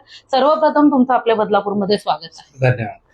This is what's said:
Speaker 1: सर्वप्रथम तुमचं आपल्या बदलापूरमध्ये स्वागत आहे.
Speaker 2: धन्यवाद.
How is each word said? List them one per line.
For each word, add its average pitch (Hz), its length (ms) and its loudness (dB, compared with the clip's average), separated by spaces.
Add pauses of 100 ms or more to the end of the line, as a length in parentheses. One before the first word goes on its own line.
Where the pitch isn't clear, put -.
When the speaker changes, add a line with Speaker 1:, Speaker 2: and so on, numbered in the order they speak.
(320)
Speaker 1:
सर्वप्रथम 294 600 2
तुमचं 254 220 0
आपल्या 226 220 0
बदलापूरमध्ये 202 640 -2
स्वागत 156 260 -4
आहे. 131 480 -4
Speaker 2:
धन्यवाद. 110 260 -6 (160)